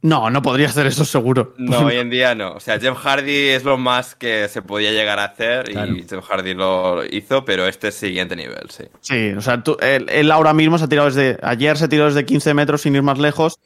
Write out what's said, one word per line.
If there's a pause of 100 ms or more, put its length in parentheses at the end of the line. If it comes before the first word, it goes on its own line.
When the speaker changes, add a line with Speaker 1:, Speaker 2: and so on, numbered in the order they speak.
Speaker 1:
No,
no
podría
hacer
eso
seguro.
Speaker 2:
No,
Speaker 1:
<laughs>
Speaker 2:
hoy
en
día
no.
O
sea,
Jeff
Hardy
es
lo
más
que
se
podía
llegar
a
hacer
y
Speaker 3:
Claro. (140)
Speaker 2:
Jeff
Hardy
lo
hizo,
pero
este
es
siguiente
nivel,
sí. (180)
Speaker 1:
Sí,
o
sea,
tú,
él,
él
ahora
mismo
se
ha
tirado
desde,
ayer
se
tiró
desde
quince
metros
sin
ir
más
lejos